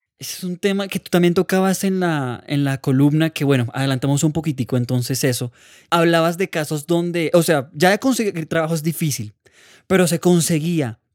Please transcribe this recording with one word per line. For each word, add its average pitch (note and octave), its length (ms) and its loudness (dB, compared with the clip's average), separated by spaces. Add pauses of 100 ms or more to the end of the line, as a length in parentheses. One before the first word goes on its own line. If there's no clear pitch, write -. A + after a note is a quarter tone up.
(200)
Ese - 180 -12
es - 60 -12
un F3+ 140 -6
tema G3 300 -2
que F3+ 120 -6
tú - 120 -14
también F3 240 4
tocabas F#3+ 480 0
en F#3+ 160 0
la, D3 480 -2
en C#3+ 160 0
la C3+ 160 -2
columna, D3 500 2
que D#3 140 -6
bueno, C3+ 280 2
adelantamos C3+ 520 0
un D3+ 80 2
poquitico D3 440 -4
entonces B2 480 -2
eso. B2 280 -2 (400)
Hablabas E3+ 480 2
de F#3+ 100 -2
casos D3+ 380 -6
donde, E3+ 480 -2
o E3+ 80 6
sea, D3+ 320 0
ya F3 160 4
de G#3 80 0
conseguir G#3 500 -2
trabajo E3 240 -2
es D#3 80 -4
difícil, D3 540 -4 (500)
pero F3+ 220 4
se E3+ 120 -2
conseguía, D#3+ 800 0 (160)